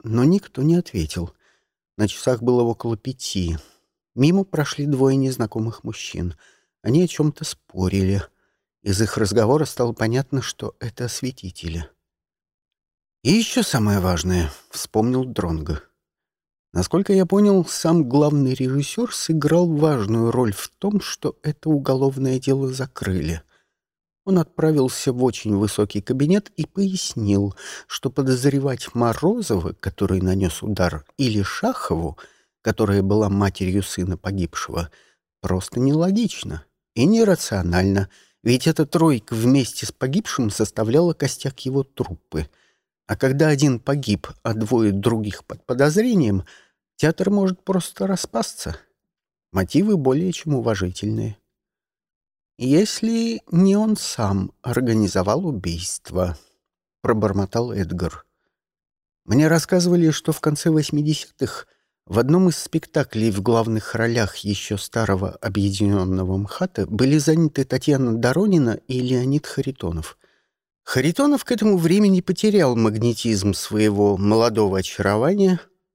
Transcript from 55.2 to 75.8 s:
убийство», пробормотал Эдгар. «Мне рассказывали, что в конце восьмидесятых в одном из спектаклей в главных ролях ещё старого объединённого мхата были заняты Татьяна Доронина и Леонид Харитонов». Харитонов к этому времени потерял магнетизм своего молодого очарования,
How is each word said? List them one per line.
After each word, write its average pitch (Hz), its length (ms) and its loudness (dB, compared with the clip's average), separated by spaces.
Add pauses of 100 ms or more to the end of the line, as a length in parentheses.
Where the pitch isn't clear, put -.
убийство», 87 880 -6 (640)
пробормотал 107 720 0
Эдгар. 87 540 -6 (1000)
«Мне 147 220 4
рассказывали, 170 640 2
что - 200 -4
в - 100 -4
конце 151 280 -2
восьмидесятых 151 1000 -2 (380)
в 98 120 -2
одном 165 320 4
из 156 80 -2
спектаклей 113 760 -2
в 98 100 -2
главных 113 520 0
ролях 113 440 -2
ещё 104 400 -6
старого 98 580 -2
объединённого 98 1000 0
мхата 104 500 -6
были 127 300 2
заняты 156 480 2
Татьяна 131 520 0
Доронина 135 680 2
и 127 120 -4
Леонид 127 460 0
Харитонов». 92 720 -6 (640)
Харитонов 247 600 0
к - 60 -2
этому 214 260 2
времени 185 440 4
потерял 185 540 2
магнетизм 110 800 0
своего 104 640 2
молодого 104 600 2
очарования, 156 800 2 (360)